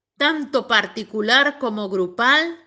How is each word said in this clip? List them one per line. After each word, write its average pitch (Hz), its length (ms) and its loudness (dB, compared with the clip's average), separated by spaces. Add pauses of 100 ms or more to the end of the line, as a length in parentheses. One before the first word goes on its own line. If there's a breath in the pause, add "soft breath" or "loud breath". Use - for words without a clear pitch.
(160)
tanto 294 520 -2
particular 226 880 0
como 214 300 -4
grupal, 240 680 0 (100)